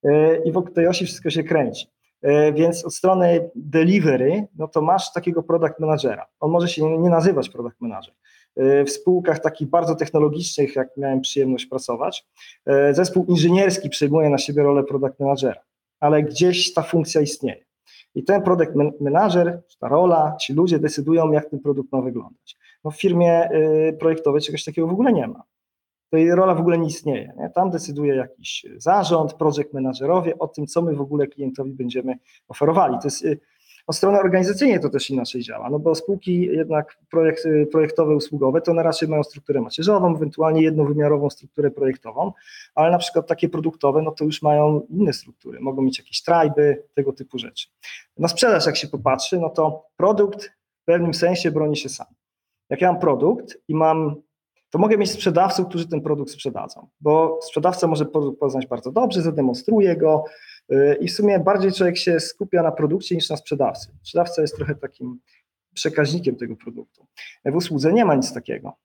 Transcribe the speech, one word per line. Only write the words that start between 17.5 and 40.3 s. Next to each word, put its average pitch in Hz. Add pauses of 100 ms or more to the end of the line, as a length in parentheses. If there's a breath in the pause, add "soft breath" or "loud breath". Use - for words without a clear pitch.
I 131
ten 196
product 175
man-, 147 (100)
manager, 175 (180)
ta 117
rola, 156
ci -
ludzie 165
decydują, 156
jak 151
ten 143
produkt 139
ma 131
wyglądać. - (260 soft breath)
No 151
w 151
firmie, 170
e, 156
projektowej 156
czegoś 147
takiego 160
w 170
ogóle 233
nie 131
ma. - (680)
To 160
jej 170
rola 185
w 156
ogóle 170
nie 165
istnieje, -
nie? -
Tam 185
decyduje 147
jakiś - (120)
zarząd, 165
project 147
managerowie 139
o 160
tym, 147
co 170
my 165
w 139
ogóle 139
klientowi 135
będziemy 127 (320 soft breath)
oferowali. 151
To 127
jest, -
y, 151 (480 soft breath)
od 160
strony 196
organizacyjnej 190
to 147
też 139
inaczej 127
działa, 110
no 151
bo 156
spółki 180
jednak 156 (140)
projekt-, 160
y, 151
projektowe, 156
usługowe, 143
to 175
one 165
raczej 160
mają 151
strukturę 139
macierzową, 175
ewentualnie 160